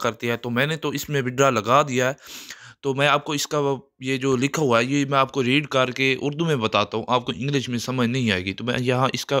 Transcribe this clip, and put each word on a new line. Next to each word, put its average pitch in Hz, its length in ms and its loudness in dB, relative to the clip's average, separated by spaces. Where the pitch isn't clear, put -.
करती 120 240 -4
है। 117 120 -2
तो 120 140 -8
मैंने 147 260 0
तो 151 160 -4
इसमें 143 280 -4
विड्रॉ 127 300 2
लगा 117 320 4
दिया 127 240 0
है, 139 80 -4
तो 139 100 0
मैं 139 140 0
आपको 147 260 0
इसका 147 240 -2
वो, 139 140 0
ये 131 160 -2
जो 135 180 2
लिखा 139 260 0
हुआ 117 160 4
है, 120 80 2
ये 143 200 0
मैं 139 120 0
आपको 135 240 0
रीड 135 260 2
करके 131 540 2
उर्दू 147 220 -2
में 147 160 0
बताता 107 360 0
हूँ, 110 120 -4
आपको 123 240 0
इंग्लिश 131 360 -2
में 120 120 -4
समझ 127 280 -2
नहीं 123 220 0
आएगी। 92 220 0
तो 110 120 -8
मैं 123 160 -2
यहाँ 127 340 2
इसका - 260 -2